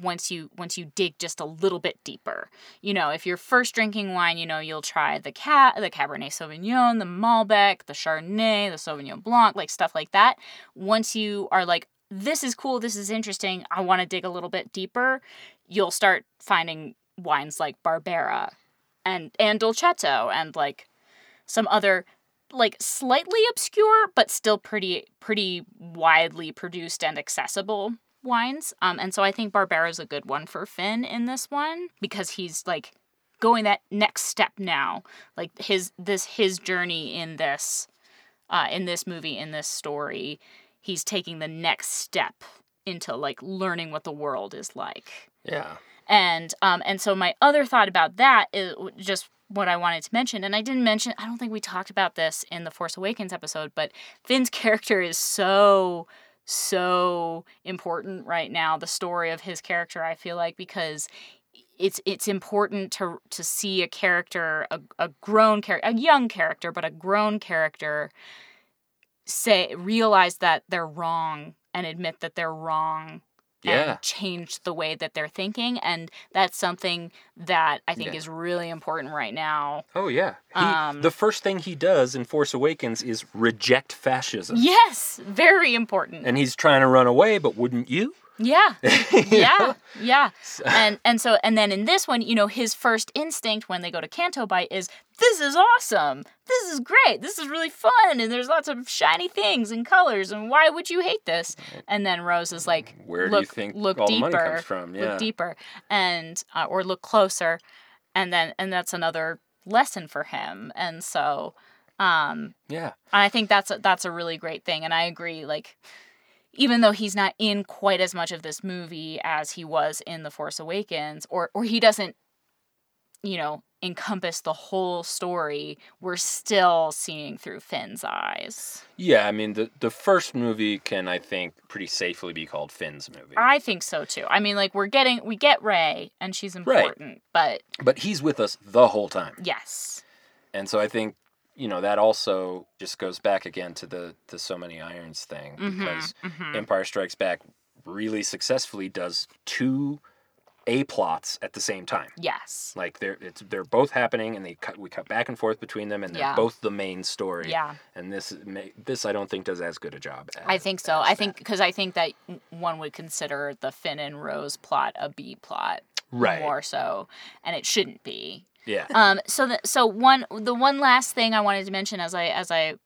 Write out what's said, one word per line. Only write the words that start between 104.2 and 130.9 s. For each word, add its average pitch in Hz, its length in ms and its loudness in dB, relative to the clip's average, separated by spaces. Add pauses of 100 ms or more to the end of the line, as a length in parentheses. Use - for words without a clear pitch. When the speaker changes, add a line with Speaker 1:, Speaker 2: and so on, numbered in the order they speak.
Speaker 1:
deeper, 165 160 2
Speaker 2:
comes 165 160 -4
from? 90 280 -6
Speaker 1:
look 98 80 -8
Speaker 2:
Yeah. - 160 -2
Speaker 1:
deeper," 180 380 -4 (340)
and, 175 540 -2 (100)
uh, 165 120 -2
or 185 180 -2
look 185 180 -4
closer. 185 560 2 (560)
And 185 200 0
then, 165 260 2
and 190 140 -4
that's 175 200 -4
another 165 460 -4 (260)
lesson 202 440 0
for 147 160 -6
him. - 500 -10
And 170 300 -8
so, 143 480 -2 (460)
um, 156 540 0 (140)
Speaker 2:
Yeah. 156 260 -8 (200)
Speaker 1:
I 202 160 6
think 220 180 -2
that's 202 240 4
a, 175 60 -2
that's 185 260 2
a 180 80 -4
really 170 260 -6
great 160 280 -10
thing. 160 180 -4
And 160 100 -2
I 165 100 2
agree, 165 420 -6
like, 151 320 -8 (800)
even 240 220 4
though 214 140 8
he's 208 240 -4
not 196 200 2
in 208 280 0
quite 196 340 0
as 180 160 0
much 170 160 -4
of 165 100 -10
this 151 220 -10
movie 165 640 -10
as 156 260 -2
he 170 140 -14
was 156 420 -2
in 160 160 -12
The 147 80 -12
Force 147 260 -10
Awakens, 156 720 -8
or, 170 240 -4
or 220 120 -2
he 226 160 0
doesn't, 214 340 4 (1080)
you 196 140 -4
know, 151 240 -4 (200)
encompass 180 600 -6
the 156 120 -4
whole 180 500 -4
story, 151 720 -6 (220)
we're 180 160 -6
still 175 760 2
seeing 151 460 -10
through - 220 -14
Finn's - 440 -10
eyes. 50 800 -8 (120)
Speaker 2:
Yeah, 123 320 4
I 104 40 2
mean, 107 220 -4
the, 110 160 -2 (100)
the 117 100 0
first - 440 2
movie 110 460 0
can, 95 280 -4